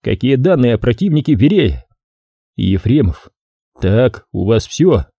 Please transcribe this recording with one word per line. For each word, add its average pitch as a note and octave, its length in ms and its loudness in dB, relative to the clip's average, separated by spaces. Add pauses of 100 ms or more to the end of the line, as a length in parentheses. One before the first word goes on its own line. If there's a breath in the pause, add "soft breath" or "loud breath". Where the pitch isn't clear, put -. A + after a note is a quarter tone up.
Какие B2 340 -2
данные B2+ 400 2
о - 20 -2
противнике D3+ 580 -2
в F#2 40 0
Верее? C3+ 440 0 (720)
Ефремов. G2 720 0 (540)
Так, A2+ 500 0
у F#2+ 140 -6
вас A2 200 0
все? D3+ 420 0 (120)